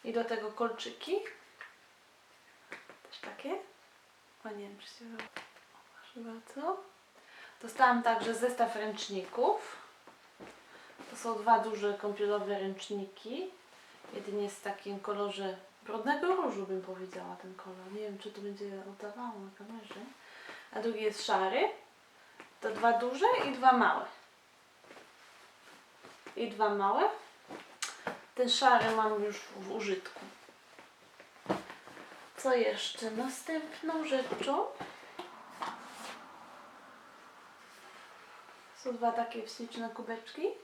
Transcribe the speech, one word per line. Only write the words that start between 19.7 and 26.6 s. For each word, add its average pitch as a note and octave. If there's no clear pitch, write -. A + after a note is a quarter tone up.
A G#3+
drugi A3
jest G#3+
szary. G#3
To A3
dwa A3
duże B3+
i C4
dwa B3
małe. G3+
I A3+
dwa G#3